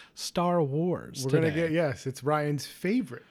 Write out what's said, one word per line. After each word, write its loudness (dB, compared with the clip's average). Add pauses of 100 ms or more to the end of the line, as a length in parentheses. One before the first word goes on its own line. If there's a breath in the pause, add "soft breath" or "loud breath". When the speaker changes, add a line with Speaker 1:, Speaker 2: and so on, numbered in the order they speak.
(160 loud breath)
Speaker 1:
Star 0
Wars -2
Speaker 2:
We're -2
gonna 6
Speaker 1:
today. 0
Speaker 2:
get, 0
yes, 0
it's -6
Ryan's 0
favorite -4